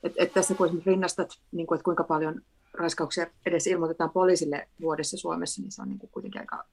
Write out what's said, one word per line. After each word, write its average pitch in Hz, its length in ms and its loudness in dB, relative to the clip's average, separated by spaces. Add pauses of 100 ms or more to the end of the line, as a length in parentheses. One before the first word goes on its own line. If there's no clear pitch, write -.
et, 170 140 -2
et 180 160 4
tässä 190 220 4
kun 185 120 4
esimerkiksi 170 220 0
rinnastat, 185 400 2 (220)
niinku, 170 220 -2
että 160 100 -2
kuinka 170 200 2
paljon 156 380 0 (320)
raiskauksia 165 540 -2 (180)
edes 170 220 2
ilmoitetaan 165 420 0
poliisille 175 580 2 (140)
vuodessa 160 360 -2
Suomessa, 170 440 -4
niin 196 100 -10
se - 100 -14
on - 80 -8
niinku - 180 -10
kuitenkin - 340 -10
aika - 320 -12